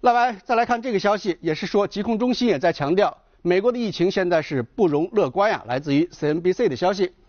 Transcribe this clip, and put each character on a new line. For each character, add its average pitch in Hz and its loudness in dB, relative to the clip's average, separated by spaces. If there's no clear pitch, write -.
另 247 4
外， 240 2
再 247 -2
来 233 2
看 233 -2
这 247 -6
个 196 0
消 202 0
息， 185 -4
也 160 -2
是 - -8
说 202 0
疾 202 -6
控 220 -2
中 247 0
心 240 0
也 165 2
在 165 2
强 151 -2
调， 190 2
美 180 2
国 233 2
的 240 -4
疫 220 -2
情 175 0
现 185 0
在 165 2
是 143 -4
不 180 0
容 151 0
乐 190 2
观 196 0
呀。 135 -4
来 123 -2
自 139 -2
于 160 2
C - -4
N 156 -2
B 180 0
C 185 0
的 131 -4
消 180 0
息 190 -2